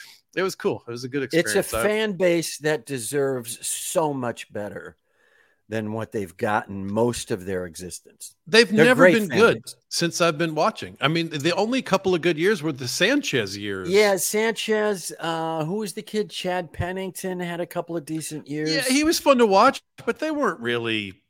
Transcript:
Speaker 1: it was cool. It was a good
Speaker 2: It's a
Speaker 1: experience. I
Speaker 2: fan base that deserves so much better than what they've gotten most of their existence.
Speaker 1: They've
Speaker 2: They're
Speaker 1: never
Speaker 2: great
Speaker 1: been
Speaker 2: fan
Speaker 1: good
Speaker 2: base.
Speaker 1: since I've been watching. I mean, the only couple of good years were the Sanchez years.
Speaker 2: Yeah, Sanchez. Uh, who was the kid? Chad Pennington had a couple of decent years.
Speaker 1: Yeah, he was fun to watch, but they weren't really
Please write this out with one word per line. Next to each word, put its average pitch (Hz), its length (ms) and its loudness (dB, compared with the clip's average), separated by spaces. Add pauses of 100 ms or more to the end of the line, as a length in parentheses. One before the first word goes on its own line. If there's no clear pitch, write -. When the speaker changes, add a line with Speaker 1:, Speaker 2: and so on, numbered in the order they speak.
(360)
Speaker 1:
it 175 80 -2
was 190 120 -2
cool. 127 320 -4
It 120 40 -10
was 120 120 -10
a 127 60 -8
good 139 140 -4
Speaker 2:
It's 170 320 0
a 196 80 2
Speaker 1:
experience. - 100 -8
I 113 100 0
Speaker 2:
fan 214 300 0
base 170 460 0
that 151 260 -2
deserves 131 840 -4
so 156 460 -2
much 123 400 -6
better 92 420 -10 (720)
than 107 240 -4
what 110 180 -6
they've 98 240 -6
gotten 101 560 -2
most 117 400 0
of 92 140 -6
their 92 200 -4
existence. - 680 -16 (100)
Speaker 1:
They've 220 240 4
Speaker 2:
They're 214 160 6
Speaker 1:
never 254 180 6
Speaker 2:
great - 100 10
Speaker 1:
been 214 160 2
Speaker 2:
fan 160 100 2
Speaker 1:
good 196 240 6
Speaker 2:
base. - 120 -16 (140)
Speaker 1:
since - 320 -2
I've 165 160 2
been 160 180 -2
watching. 151 440 -2
I 127 80 2
mean, 165 220 0
the 156 260 0
only 240 260 0
couple 185 320 2
of 170 80 2
good 165 160 2
years 180 240 0
were 156 120 -2
the 123 140 -8
Sanchez 131 720 0
years. 101 320 -6
Speaker 2:
Yeah, 202 280 4
Sanchez. 214 1000 -2
Uh, 165 460 -4
who 175 100 -4
was 214 180 -6
the 220 80 -10
kid? 208 280 -4
Chad 180 440 -4
Pennington 185 680 -6
had 175 220 -4
a 175 40 -4
couple 170 300 -6
of 170 80 -6
decent 156 440 -8
years. 151 220 -4
Speaker 1:
Yeah, 262 140 0
he 262 220 2
was 330 140 2
fun 277 180 4
to 240 100 6
watch, 208 320 6 (260)
but 226 140 -2
they 311 120 -2
weren't 269 280 -2
really 113 540 -2 (160)